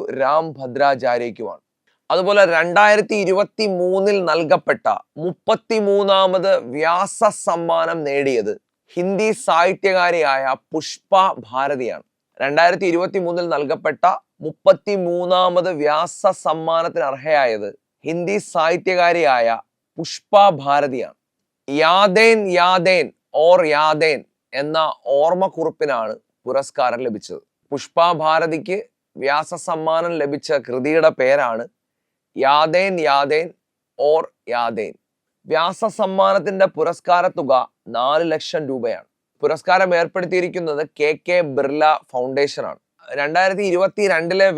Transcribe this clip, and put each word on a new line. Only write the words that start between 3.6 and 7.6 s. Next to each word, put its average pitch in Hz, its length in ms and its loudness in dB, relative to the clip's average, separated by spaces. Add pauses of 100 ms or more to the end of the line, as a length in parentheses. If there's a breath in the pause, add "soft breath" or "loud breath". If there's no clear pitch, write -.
നൽകപ്പെട്ട 156 560 0 (360)
മുപ്പത്തിമൂന്നാമത് 196 1300 0 (220)
വ്യാസ 170 440 -2 (280)
സമ്മാനം 165 640 -2